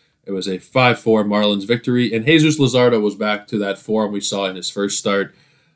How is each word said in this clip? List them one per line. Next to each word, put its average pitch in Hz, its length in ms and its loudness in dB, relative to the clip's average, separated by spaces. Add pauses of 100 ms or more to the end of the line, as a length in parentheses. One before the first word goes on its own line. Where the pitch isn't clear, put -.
(240)
It 98 80 -10
was 95 140 -6
a 92 120 -4
five 123 420 2
four 110 240 2
Marlins 104 420 0
victory, 123 460 0
and 113 140 -2
Jesus 156 340 4
Luzardo 123 400 4
was 104 140 0
back 104 340 -4
to 110 100 -4
that 98 200 -4
form 107 340 -2
we 101 80 -6
saw 98 240 -4
in 95 120 -6
his 90 120 -8
first 101 300 -4
start. 98 360 -2 (420)